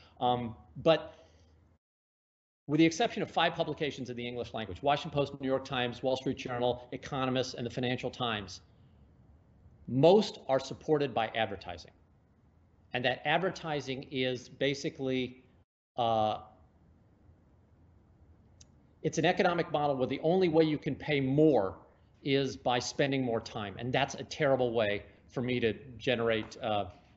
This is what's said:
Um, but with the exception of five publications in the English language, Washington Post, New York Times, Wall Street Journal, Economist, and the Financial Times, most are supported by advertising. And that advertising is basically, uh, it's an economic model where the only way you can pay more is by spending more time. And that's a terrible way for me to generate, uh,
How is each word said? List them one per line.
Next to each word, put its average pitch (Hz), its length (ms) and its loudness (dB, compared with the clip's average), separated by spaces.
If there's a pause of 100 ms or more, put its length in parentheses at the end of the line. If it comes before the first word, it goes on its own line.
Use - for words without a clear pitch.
(200)
Um, 123 360 0 (200)
but - 520 0 (1400)
with 147 100 2
the 165 80 8
exception 214 360 0
of - 80 -6
five 170 240 0
publications 143 540 -4
in 123 80 -8
the 120 100 -6
English 120 280 -6
language, 104 280 -8
Washington 143 280 0
Post, 143 300 -2
New 135 80 -2
York 131 160 0
Times, 123 380 -4
Wall 131 140 0
Street 131 200 -2
Journal, 123 560 -2
Economist, 131 640 -2
and 123 120 -6
the 117 40 -6
Financial 127 400 -4
Times, 107 500 -6 (1300)
most 160 500 6 (100)
are 135 120 2
supported 143 520 -2
by 113 160 0
advertising. 95 640 -6 (1000)
And 123 120 -2
that 127 200 0
advertising 151 840 -2
is 127 380 -2
basically, 131 960 -4 (520)
uh, 110 420 2 (2750)
it's 156 160 -4
an 151 60 2
economic 175 480 4
model 147 240 2
where 127 100 2
the 135 140 -2
only 180 280 4
way 160 160 6
you 151 140 2
can 139 160 -4
pay 147 260 -2
more 131 560 4 (460)
is 135 340 0
by 123 220 0
spending 135 460 0
more 113 160 0
time. 104 380 -10
And 123 140 -6
that's 135 220 0
a 131 100 -10
terrible 127 480 2
way 104 300 0 (240)
for - 160 -6
me 123 160 0
to 117 140 2 (260)
generate, 117 640 0
uh, 104 240 0 (300)